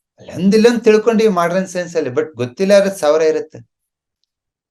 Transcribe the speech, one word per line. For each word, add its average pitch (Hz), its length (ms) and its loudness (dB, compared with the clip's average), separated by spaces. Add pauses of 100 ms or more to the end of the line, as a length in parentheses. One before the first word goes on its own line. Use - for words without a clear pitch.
(180)
ಅಲ್ಲೊಂದ್ 190 360 -2
ಇಲ್ಲೊಂದ್ 220 300 2
ತಿಳ್ಕೊಂಡ್ವಿ 214 440 2
ಮಾಡರ್ನ್ 180 380 -2
ಸೈನ್ಸ್ 175 300 -8
ಅಲ್ಲಿ, 143 140 -4
but 156 260 -4
ಗೊತ್ತಿಲ್ಲ 156 360 -2
ಇರೋದ್ 196 240 2
ಸಾವಿರ 156 260 0
ಇರುತ್ತೆ. 156 360 -2 (1120)